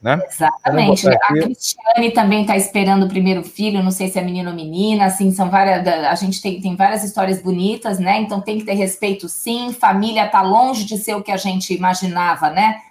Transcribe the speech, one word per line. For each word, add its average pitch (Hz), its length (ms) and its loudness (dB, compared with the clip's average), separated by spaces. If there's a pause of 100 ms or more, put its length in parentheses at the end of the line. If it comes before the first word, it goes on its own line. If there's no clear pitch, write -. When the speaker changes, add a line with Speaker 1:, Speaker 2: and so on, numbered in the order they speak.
Speaker 1:
né? 131 260 0
Speaker 2:
Exatamente. - 760 2
Speaker 1:
Vamos - 0 -
botar 131 140 4
aqui. 151 220 2
Speaker 2:
A 160 40 2
Cristiane 233 680 0
também 214 360 2
tá 202 100 2
esperando 196 480 2
o 190 60 0
primeiro 185 320 0
filho, 202 400 -2
não 185 80 2
sei 185 180 -4
se 190 100 -4
é - 40 -2
menino 180 260 -4
ou 170 80 -8
menina, 190 480 0
assim, 190 260 2
são 185 200 0
várias, 190 340 2
da-, 160 260 0
a 170 40 0
gente 190 260 -4
tem, 185 220 -6
tem 185 120 -4
várias 202 300 0
histórias 190 380 -2
bonitas, 190 560 -2
né? 190 220 0
Então 208 200 -4
tem 214 180 -6
que 214 60 -6
ter 196 80 -4
respeito, 196 560 -2
sim. 240 420 -6
Família 214 560 2
tá 196 140 2
longe 214 460 2
de 214 100 -6
ser 208 180 -4
o 202 80 -6
que 208 80 -10
a 196 60 0
gente 190 380 -2
imaginava, 175 760 0
né? 208 280 2 (140)